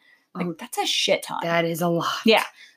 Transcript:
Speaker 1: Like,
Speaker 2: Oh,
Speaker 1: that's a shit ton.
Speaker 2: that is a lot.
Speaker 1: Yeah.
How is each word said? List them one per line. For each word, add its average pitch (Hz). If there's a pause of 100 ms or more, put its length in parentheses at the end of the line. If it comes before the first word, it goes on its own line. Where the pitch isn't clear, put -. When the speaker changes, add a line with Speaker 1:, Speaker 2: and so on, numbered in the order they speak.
(340)
Speaker 1:
Like, 180
Speaker 2:
Oh, 165
Speaker 1:
that's -
a 392
shit -
ton. -
Speaker 2:
that 170
is 165
a 175
lot. 170
Speaker 1:
Yeah. - (340)